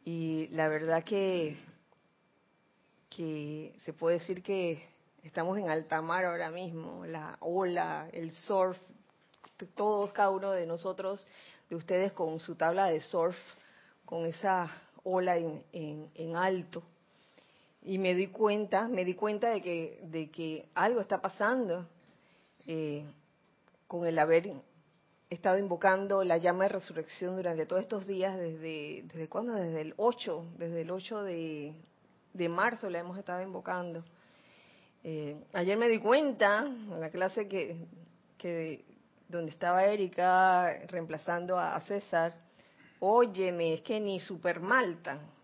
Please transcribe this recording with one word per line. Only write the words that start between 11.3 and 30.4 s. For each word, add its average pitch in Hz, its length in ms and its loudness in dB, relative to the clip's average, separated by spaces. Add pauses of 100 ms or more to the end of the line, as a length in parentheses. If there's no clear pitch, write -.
de 170 40 -6
ustedes 180 360 0
con 160 280 -4
su 165 140 -10
tabla 170 320 2
de 160 160 2
surf, 180 340 0 (720)
con 165 220 -4
esa 180 420 0 (340)
ola 185 340 2
en, 156 260 -4 (100)
en, 151 400 -8
en 165 220 -8
alto. 180 480 0 (1040)
Y 190 120 -2
me 185 160 4
di 190 120 2
cuenta, 208 600 2
me 185 160 0
di 185 80 -2
cuenta 214 380 0
de 208 100 0
que, 170 500 -6
de 160 180 -6
que 160 460 -6
algo 220 240 4
está 190 220 -2
pasando, 196 680 0 (800)
eh, 151 400 -4 (840)
con 175 180 -4
el 165 140 2
haber 165 320 6 (800)
estado 185 280 2
invocando 196 680 4
la 170 120 4
llama 175 280 4
de 202 40 4
resurrección 180 680 -6
durante 170 280 -2
todos 185 160 0
estos 196 240 -6
días, 190 320 -2
¿desde, 160 680 -6
desde 160 260 -10
cuándo? 226 240 -4
Desde 170 260 -2
el 156 160 -8
ocho, 202 500 0 (120)